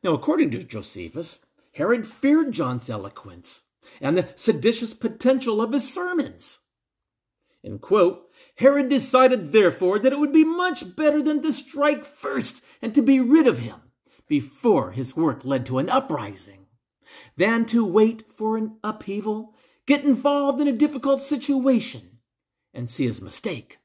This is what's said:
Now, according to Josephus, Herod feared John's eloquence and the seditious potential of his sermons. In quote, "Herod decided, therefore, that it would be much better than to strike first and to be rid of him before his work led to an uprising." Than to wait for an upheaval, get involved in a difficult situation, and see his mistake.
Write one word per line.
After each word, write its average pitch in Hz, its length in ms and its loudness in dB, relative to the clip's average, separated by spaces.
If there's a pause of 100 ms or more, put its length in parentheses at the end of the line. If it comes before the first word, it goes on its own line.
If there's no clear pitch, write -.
Now, 170 120 0
according 294 380 0
to 185 100 -8
Josephus, 104 760 -14 (320)
Herod 214 340 -2
feared 285 460 0
John's 127 360 -6
eloquence 98 760 -14 (380)
and 143 160 -2
the 180 180 -2
seditious 220 600 -2
potential 240 680 -2
of 226 120 -2
his 277 200 -4
sermons. 359 680 -8 (1000)
In 104 160 -14
quote, 185 500 2 (280)
"Herod 277 320 4
decided, 254 640 4
therefore, 190 480 4
that 262 120 4
it 285 60 -4
would 294 140 0
be 311 120 8
much 339 520 -4
better 294 260 2
than 294 200 -2
to 311 100 -2
strike - 520 -2
first - 560 -8 (200)
and 226 140 -8
to 285 80 4
be 262 180 6
rid 269 260 6
of 156 120 4
him 113 220 -10 (460)
before 139 680 0
his 120 240 -8
work 156 280 -2
led 127 220 -2
to 127 120 -4
an 139 100 -2
uprising." 101 720 -6 (760)
Than 226 300 0
to 226 180 0
wait 220 460 2
for 220 260 -4
an 220 260 -6
upheaval, 214 720 -8 (320)
get 285 180 2
involved 285 560 0
in 285 80 0
a 269 40 0
difficult 277 480 0
situation, 262 1000 -2 (540)
and 120 160 -10
see 135 160 -4
his 113 160 -4
mistake. - 640 -12